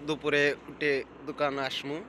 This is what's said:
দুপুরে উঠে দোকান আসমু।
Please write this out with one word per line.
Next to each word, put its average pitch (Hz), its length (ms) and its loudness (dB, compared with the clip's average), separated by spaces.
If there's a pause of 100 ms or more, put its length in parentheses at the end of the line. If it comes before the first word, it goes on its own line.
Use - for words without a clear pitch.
দুপুরে 143 360 4 (260)
উঠে 147 240 2 (340)
দোকান 147 260 0 (140)
আসমু। 139 300 -4 (120)